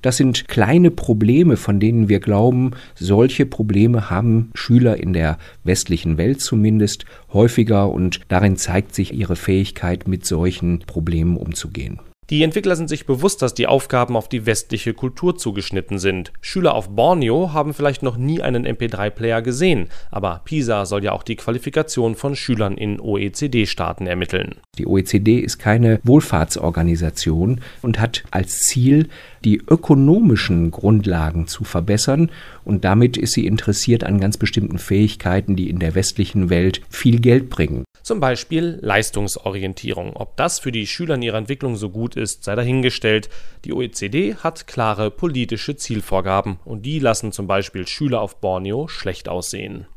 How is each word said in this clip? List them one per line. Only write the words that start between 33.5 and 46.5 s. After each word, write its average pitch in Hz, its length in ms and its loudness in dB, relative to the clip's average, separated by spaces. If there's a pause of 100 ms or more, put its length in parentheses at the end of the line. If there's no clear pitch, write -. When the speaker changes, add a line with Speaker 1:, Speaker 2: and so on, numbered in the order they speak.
Speaker 1:
an 101 160 0
ganz 98 180 0
bestimmten 104 420 -2
Fähigkeiten, 98 760 0
die 90 140 -2
in 87 80 -4
der 82 160 -2
westlichen 95 560 0
Welt 90 400 2
viel 120 300 4
Geld 123 320 4
bringen. 71 320 -2 (180)
Speaker 2:
Zum 226 180 -4
Beispiel 160 600 -2
Leistungsorientierung. 98 1300 -4
Ob - 220 -12
das 165 220 -2
für 131 120 -6
die 110 160 -6
Schüler 160 280 -4
in 127 60 -4
ihrer 110 160 -4
Entwicklung 123 380 -4
so 101 140 -6
gut 110 260 -6
ist, - 280 -6
sei 101 120 -4
dahingestellt. 120 720 0 (360)
Die - 80 -8
O - 80 -4
E 123 100 -6
C 101 180 -8
D 190 260 -2
hat - 320 -8
klare 107 440 -2
politische 127 640 -4
Zielvorgaben 98 920 -2